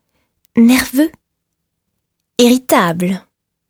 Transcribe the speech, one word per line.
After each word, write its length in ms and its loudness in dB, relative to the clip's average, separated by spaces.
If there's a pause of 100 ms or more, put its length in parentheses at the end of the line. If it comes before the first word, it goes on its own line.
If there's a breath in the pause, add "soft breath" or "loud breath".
(560)
Nerveux ? 560 0 (1300)
Irritable ? 840 0 (480)